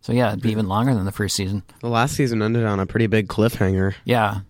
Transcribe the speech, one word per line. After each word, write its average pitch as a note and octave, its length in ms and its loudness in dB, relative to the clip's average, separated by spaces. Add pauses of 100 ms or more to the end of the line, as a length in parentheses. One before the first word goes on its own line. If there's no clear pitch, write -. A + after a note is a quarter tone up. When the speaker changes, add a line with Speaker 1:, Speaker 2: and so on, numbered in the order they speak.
Speaker 1:
So A#2+ 120 -2
yeah, A#2+ 140 4
it'd G#2 140 -4
be A2+ 80 0
even G#2+ 160 -2
longer A2+ 280 0
than F#2+ 100 0
the G2 80 -4
first G2+ 240 -4
season. G2 260 -4 (180)
Speaker 2:
The A#2+ 80 -6
last A#2+ 260 0
season A#2 260 0
ended A2+ 240 0
on G2+ 160 0
a F#2+ 60 0
pretty - 200 0
big G#2+ 220 2
cliffhanger. F#2+ 640 2 (100)
Speaker 1:
Yeah. G#2 460 0